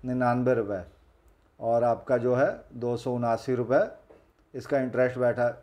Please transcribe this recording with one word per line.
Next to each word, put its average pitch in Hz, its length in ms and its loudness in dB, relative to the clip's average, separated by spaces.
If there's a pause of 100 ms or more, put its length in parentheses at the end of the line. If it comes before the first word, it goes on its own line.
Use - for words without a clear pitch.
निन्यानवे 127 520 2
रुपये 101 280 -2 (760)
और 117 240 2
आपका 120 340 0
जो 123 180 2
है 139 140 2 (260)
दो 120 220 -4
सौ 123 140 -6
उनासी 120 440 -2
रुपये 123 240 2 (760)
इसका 131 260 -2
इंटरेस्ट 127 400 0
बैठा। 120 300 2 (140)